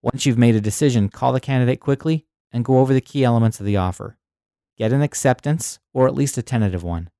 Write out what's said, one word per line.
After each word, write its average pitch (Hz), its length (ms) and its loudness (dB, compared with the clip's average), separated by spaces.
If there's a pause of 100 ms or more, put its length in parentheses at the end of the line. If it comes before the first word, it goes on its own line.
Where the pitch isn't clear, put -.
Once 123 220 -4
you've 120 140 2
made 120 160 6
a 110 60 2
decision, 107 480 0
call 127 240 -2
the 131 80 0
candidate 127 400 -2
quickly 151 460 -2 (260)
and 120 120 -2
go 131 140 4
over 135 140 4
the 131 80 4
key - 220 -4
elements 117 380 2
of 98 60 -6
the 101 100 0
offer. 92 400 -4 (600)
Get 110 160 -2
an 139 100 2
acceptance, - 760 -2 (140)
or 127 140 2
at - 80 0
least 139 240 -2
a 117 40 -6
tentative 98 400 -2
one. 85 380 -6